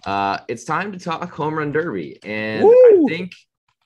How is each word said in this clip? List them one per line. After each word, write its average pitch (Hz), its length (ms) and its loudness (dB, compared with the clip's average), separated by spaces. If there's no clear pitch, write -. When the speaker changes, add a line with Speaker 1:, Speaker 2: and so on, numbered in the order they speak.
Speaker 1:
uh, 98 340 -4
it's 117 160 -12
time 170 260 -6
to 190 80 -14
talk 175 360 -10
Home 156 200 -6
Run 151 160 -6
Derby. 113 540 -6
And 107 400 -4
I 480 300 8
Speaker 2:
Woo! 330 120 4
Speaker 1:
think, 180 260 -8